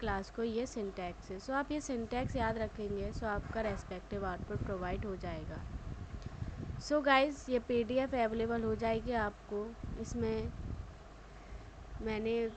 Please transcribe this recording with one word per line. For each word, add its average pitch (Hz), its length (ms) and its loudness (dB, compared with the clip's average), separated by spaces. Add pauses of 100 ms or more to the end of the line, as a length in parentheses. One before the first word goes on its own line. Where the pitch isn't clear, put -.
class 196 360 0
को 226 60 0
ये 233 240 2
syntax 190 640 -4
है। 190 80 -4
So 202 120 -6
आप 277 220 2
ये 302 80 2
syntax 247 560 0
याद 226 220 2
रखेंगे, 208 540 -2
so - 120 -4
आपका 208 360 0
respective 196 680 -2
output 185 380 -2
provide 185 400 0
हो 202 120 -2
जाएगा। 165 420 -4 (1200)
So 294 240 4
guys, 277 440 6
ये 254 100 6
पीडीएफ़ 247 580 4
available 226 480 4
हो 220 100 4
जाएगी 226 380 2
आपको, 214 540 0 (340)
इसमें 220 520 0 (1500)
मैंने 220 320 2 (220)